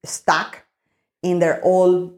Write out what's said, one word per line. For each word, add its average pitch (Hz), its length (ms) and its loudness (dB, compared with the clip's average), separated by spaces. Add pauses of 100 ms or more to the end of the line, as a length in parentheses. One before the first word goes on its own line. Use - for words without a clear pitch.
stuck - 640 -4 (560)
in 180 160 0
their 170 260 0
old 180 540 2